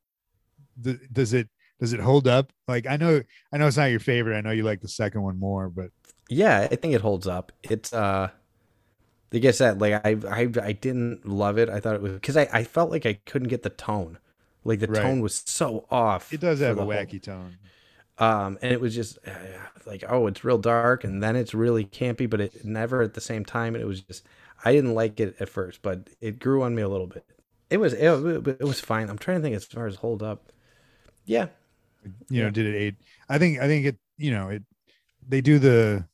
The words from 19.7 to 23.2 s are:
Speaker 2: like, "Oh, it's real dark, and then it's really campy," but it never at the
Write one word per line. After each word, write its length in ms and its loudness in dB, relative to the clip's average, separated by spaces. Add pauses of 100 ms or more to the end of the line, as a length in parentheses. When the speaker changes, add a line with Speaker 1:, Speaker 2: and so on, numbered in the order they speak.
Speaker 2:
like, 240 -14
"Oh, 180 2
it's 160 -4
real 160 2
dark, 460 2
and 180 -4
then 140 0
it's 180 -2
really 300 2
campy," 440 -4
but 120 0
it 240 -6
never 380 -2
at 120 -2
the 60 -12